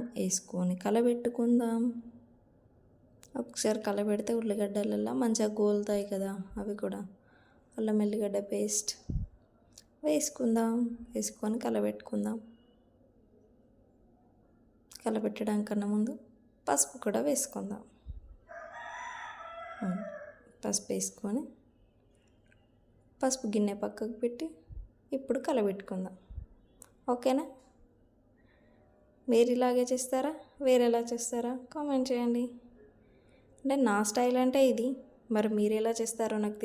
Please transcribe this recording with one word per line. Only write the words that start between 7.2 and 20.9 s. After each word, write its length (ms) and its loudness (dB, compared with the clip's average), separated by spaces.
అల్లం 260 2
ఎల్లిగడ్డ 360 0
పేస్ట్ 380 -2
వేసుకుందాం. 680 2
వేసుకొని 480 -4
కలబెట్టుకుందాం. 800 -2
కలబెట్టడం 600 0
కన్నా 220 -2
ముందు 280 2
పసుపు 360 2
కూడా 240 0
వేసుకుందాం. 540 -2
ఉమ్, 180 -4
పసుపు 320 -4